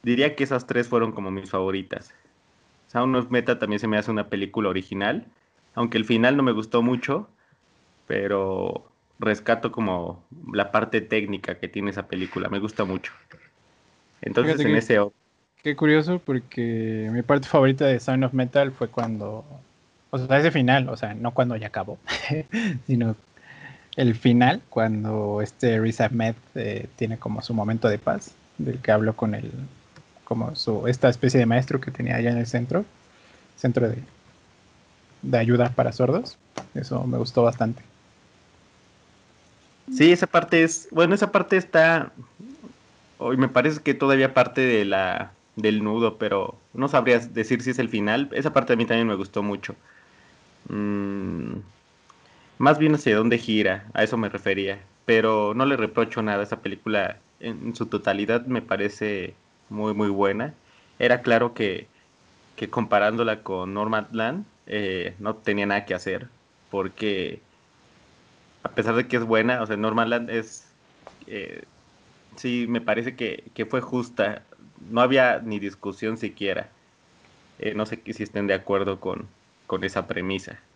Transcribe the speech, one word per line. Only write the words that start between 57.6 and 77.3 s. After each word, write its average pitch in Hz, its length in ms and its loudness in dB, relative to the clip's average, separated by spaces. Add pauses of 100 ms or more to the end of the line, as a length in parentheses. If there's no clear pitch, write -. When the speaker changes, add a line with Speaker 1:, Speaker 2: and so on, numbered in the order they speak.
Speaker 1:
en 117 80 -8
su 113 120 -6
totalidad 104 580 0
me 123 160 -2
parece 101 800 -6 (260)
muy, 107 260 -4
muy 104 160 0
buena. 101 500 -2 (380)
Era 123 240 2
claro 117 320 2
que, 98 380 -6 (640)
que 107 140 -2
comparándola 110 760 2
con 95 300 -6
Nomadland, 110 720 -4 (200)
eh, 95 540 -6
no 107 180 -6
tenía 104 280 -2
nada 101 200 -2
que 95 80 -4
hacer, 98 360 -8 (400)
porque 95 800 -6 (1120)
a - 120 -8
pesar 113 220 0
de 127 120 0
que 127 80 0
es 117 80 0
buena, 113 380 2
o 107 40 -4
sea, 104 100 -4
Nomadland 113 540 0
es, - 460 -8 (500)
eh, 87 420 -12 (680)
sí, 123 320 -2
me 120 140 -2
parece 117 340 -2
que, - 380 -8
que 110 120 -6
fue 131 140 -2
justa. 117 680 -4 (280)
No 113 260 -4
había 127 380 4
ni 110 200 -6
discusión 101 580 -8
siquiera. - 580 -6 (840)